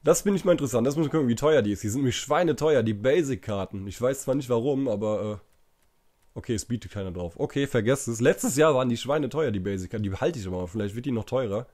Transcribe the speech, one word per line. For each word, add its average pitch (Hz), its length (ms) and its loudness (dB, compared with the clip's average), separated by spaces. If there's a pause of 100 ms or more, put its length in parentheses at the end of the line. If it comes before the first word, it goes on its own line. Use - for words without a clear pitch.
Das 170 180 6
bin 202 140 2
ich 160 80 -2
mal 180 80 6
interessant. 123 340 2
Das 135 80 0
muss 160 120 2
ich 131 40 -2
gucken, 156 160 2
wie 117 80 4
teuer 143 280 4
die 104 100 0
ist. 98 100 -4
Die 107 60 -4
sind 127 140 -2
nämlich 127 140 2
schweineteuer, 151 680 2
die 110 100 0
Basic-Karten. 107 920 0
Ich 95 120 -12
weiß 131 220 0
zwar 131 140 0
nicht 135 120 -4
warum, 131 380 0
aber, 104 560 -2
äh, - 960 -20
okay, 117 160 -4
es 101 100 -4
bietet 113 280 -6
keiner 95 180 -6
drauf. 87 300 -8
Okay, 139 260 -2
vergesst 123 400 0
es. 117 140 -4
Letztes 156 340 2
Jahr 151 180 6
waren 127 160 2
die 117 100 -2
schweineteuer, 143 520 -2
die 104 80 -2
Basic-Karten. 98 460 -4
Die 98 60 -2
behalte 135 280 -2
ich 95 80 -8
aber 90 120 -4
mal. 90 100 -4
Vielleicht 104 260 -4
wird 123 120 -8
die 139 40 -4
noch 113 140 -2
teurer. 120 500 -4